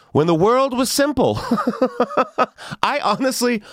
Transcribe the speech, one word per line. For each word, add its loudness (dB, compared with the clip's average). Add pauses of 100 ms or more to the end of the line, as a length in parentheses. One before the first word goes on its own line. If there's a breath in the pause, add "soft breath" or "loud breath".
(120)
when 2
the 4
world 2
was 0
simple. 0
<laughs> -2
I 0
honestly, -2